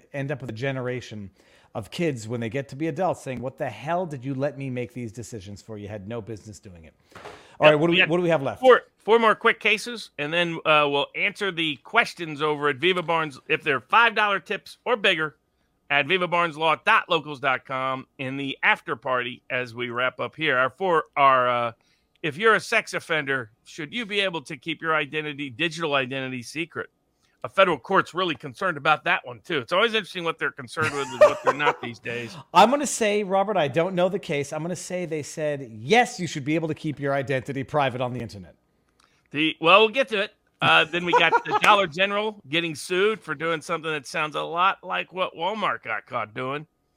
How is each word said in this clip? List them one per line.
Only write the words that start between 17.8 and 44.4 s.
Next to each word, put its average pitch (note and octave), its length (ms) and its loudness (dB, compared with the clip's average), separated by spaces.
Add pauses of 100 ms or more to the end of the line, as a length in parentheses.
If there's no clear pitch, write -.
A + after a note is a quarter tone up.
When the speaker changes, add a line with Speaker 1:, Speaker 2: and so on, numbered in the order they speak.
Speaker 2:
in C3+ 220 -8
the C#3 240 -8
after F#3 340 0
party B2 540 -4
as B2+ 240 -4
we B2 160 -6
wrap B2 300 -2
up A#2+ 140 -6
here. D3 220 0
Our B2+ 140 2
four, F3 340 0 (120)
our, C3 320 6
uh, A#2+ 240 0 (500)
if D3+ 160 -4
you're A3 160 6
a F3+ 60 4
sex G#3+ 340 -2
offender, C#3 560 -2 (140)
should - 280 -12
you A#3 140 -8
be G3+ 140 -2
able F3 220 -2
to D3+ 140 -12
keep D#3 240 -8
your D#3+ 160 0
identity, D3 540 -4
digital D#3 440 -2
identity, C3 480 -2
secret? D3+ 460 -10 (560)
A B2 40 -8
federal F#3 280 4
court's E3+ 380 0
really E3+ 220 -2
concerned D#3+ 400 -6
about D3+ 280 0
that E3+ 220 -2
one, A#2+ 180 -14
too. D#3+ 140 -2
It's A#2+ 140 -4
always G#3+ 220 2
interesting F#3 280 -4
what D#3+ 160 -4
they're C#3+ 140 -2
concerned C#3+ 420 -4
with C#3 140 -2
and B2+ 120 -10
what D3 220 8
they're - 100 2
not D3 300 0
these A#2+ 160 -10
days. A#2+ 460 -8
Speaker 1:
<laughs> - 100 -16
I'm G#3 160 10
gonna C#4+ 160 2
say, G#3 380 0
Robert, G3 340 0
I D3 100 2
don't E3 260 0
know F3+ 140 2
the F#3 120 -2
case. D3 320 -4
I'm D#3 100 -6
gonna E3+ 140 -4
say F3+ 280 -8
they D3+ 200 -6
said, D3 460 -4
"Yes, C#3+ 480 2
you F3 80 -4
should C#3 180 -8
be D3+ 100 0
able E3 140 0
to D3+ 60 -2
keep C#3+ 260 -6
your C#3 120 -2
identity C3+ 520 -2
private C3+ 360 0
on B2 140 -4
the B2 60 -8
internet." G2+ 340 -12 (800)
Speaker 2:
The, D3+ 280 0
well, F3 200 8
we'll A3 80 6
get C4 220 -2
to G3+ 120 -2
it. G#3+ 100 -6 (280)
Uh, E3 240 6
then E3 200 -4
we - 100 0
got E3 180 6 (120)
the E3+ 140 -2
Speaker 1:
<laughs> - 40 2
Speaker 2:
Dollar G3 260 6
General G3+ 600 -2
getting E3 280 -2
sued G3+ 440 0
for D3+ 140 -8
doing D#3+ 260 -2
something D#3+ 300 -6
that D3 160 -6
sounds D3+ 300 -4
a D3+ 60 -2